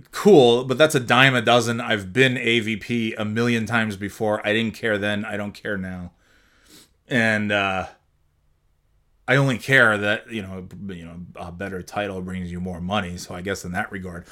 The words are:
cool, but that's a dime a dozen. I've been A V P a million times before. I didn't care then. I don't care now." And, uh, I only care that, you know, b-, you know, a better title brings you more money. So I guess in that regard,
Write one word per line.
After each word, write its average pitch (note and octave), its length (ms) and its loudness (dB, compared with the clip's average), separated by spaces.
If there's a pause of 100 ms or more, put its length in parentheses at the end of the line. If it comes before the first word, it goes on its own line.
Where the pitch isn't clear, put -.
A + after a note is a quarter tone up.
(120)
cool, B2+ 540 8
but C3 120 -2
that's D3+ 180 4
a C#3+ 40 4
dime B2 340 4
a B2 80 0
dozen. A#2 400 2
I've G#2 320 -4
been B2+ 240 2
A A#2 220 2
V A2 180 -4
P A2+ 380 -4
a A2 100 -4
million A#2 400 -2
times A2 320 -2
before. G#2 480 -4
I G#2 80 0
didn't A2 220 -2
care G#2+ 240 -2
then. G#2 260 -4
I G#2+ 100 -8
don't G2+ 180 -8
care G#2+ 260 -8
now." F#2 320 -10 (960)
And, A2 440 0
uh, G2 360 -2 (1400)
I B2+ 80 4
only C3+ 240 2
care B2 360 6
that, G#2 360 -2
you A2+ 100 -6
know, F#2+ 200 -10
b-, F#2 340 -12
you E2 100 -14
know, E2+ 120 -16 (180)
a F2+ 160 -12
better F#2 320 -10
title G2 360 -6
brings F#2 320 -8
you F2 80 -8
more F2+ 220 -8
money. F2+ 360 -4
So - 180 -12
I F2 80 -12
guess F#2+ 200 -6
in F2+ 100 -10
that G#2 180 -6
regard, F#2 400 -12